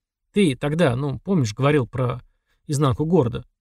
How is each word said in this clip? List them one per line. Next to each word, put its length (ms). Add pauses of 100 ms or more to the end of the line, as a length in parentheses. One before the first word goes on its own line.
(340)
«Ты 240
тогда, 400
ну, 220
помнишь, 340
говорил 340
про 340 (440)
изнанку 400
города?» 400 (160)